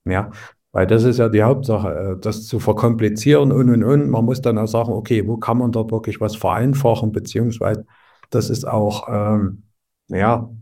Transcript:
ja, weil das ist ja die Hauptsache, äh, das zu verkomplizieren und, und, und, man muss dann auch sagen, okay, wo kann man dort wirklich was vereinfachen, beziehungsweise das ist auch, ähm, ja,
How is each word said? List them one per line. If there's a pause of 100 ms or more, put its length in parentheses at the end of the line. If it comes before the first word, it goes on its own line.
ja, (420)
weil
das
ist
ja
die
Hauptsache, (280)
äh,
das
zu
verkomplizieren
und,
und,
und,
man
muss
dann
auch
sagen,
okay,
wo
kann
man
dort
wirklich
was
vereinfachen,
beziehungsweise (460)
das
ist
auch,
ähm, (440)
ja, (140)